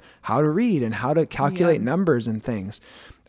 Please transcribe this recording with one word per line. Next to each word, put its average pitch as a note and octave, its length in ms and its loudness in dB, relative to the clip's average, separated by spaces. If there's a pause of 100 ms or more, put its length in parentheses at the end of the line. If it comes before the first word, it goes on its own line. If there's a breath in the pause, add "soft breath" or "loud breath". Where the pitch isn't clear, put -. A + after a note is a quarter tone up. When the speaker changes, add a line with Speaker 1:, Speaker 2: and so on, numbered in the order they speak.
(240 loud breath)
Speaker 1:
how A#2 180 0
to D3+ 80 4
read F#3 320 2
and A2 140 -2
how B2+ 180 -2
to D#3 140 2
calculate E3+ 520 2
Speaker 2:
Yeah. G#2+ 60 -2
Speaker 1:
numbers C#3 420 0
and A2 160 -4
things. G#2+ 380 -6 (480 loud breath)